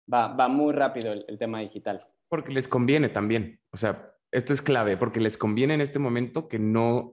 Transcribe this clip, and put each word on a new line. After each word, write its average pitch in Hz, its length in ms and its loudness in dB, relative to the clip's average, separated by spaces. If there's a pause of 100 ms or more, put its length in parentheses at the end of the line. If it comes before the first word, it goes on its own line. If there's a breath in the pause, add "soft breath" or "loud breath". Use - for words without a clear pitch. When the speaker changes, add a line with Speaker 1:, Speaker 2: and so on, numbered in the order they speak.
(120)
Speaker 1:
Va, 120 180 4
va 131 180 2
muy 147 260 2
rápido 131 380 0
el, 104 160 -8
el 107 100 -10
tema 113 220 -6
digital. 101 480 -10 (220)
Speaker 2:
Porque 143 240 -4
les 131 160 0
conviene 131 400 4
también, 107 500 -2 (120)
o 101 60 -12
sea, 104 300 -2 (240)
esto 127 220 0
es 135 80 0
clave, 113 340 2
porque 113 240 -2
les 110 180 0
conviene 120 360 2
en 151 80 2
este 143 180 -4
momento 120 480 -2
que 113 100 -6
no 113 560 2